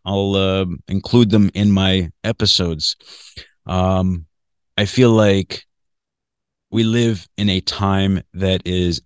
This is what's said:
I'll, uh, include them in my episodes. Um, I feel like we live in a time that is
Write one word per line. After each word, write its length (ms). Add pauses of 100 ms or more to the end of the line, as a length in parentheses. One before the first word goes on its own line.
I'll, 300
uh, 280 (220)
include 440
them 220
in 180
my 400 (140)
episodes. 720 (680)
Um, 580 (540)
I 80
feel 240
like 540 (1040)
we 140
live 420 (100)
in 120
a 120
time 640 (120)
that 320
is 400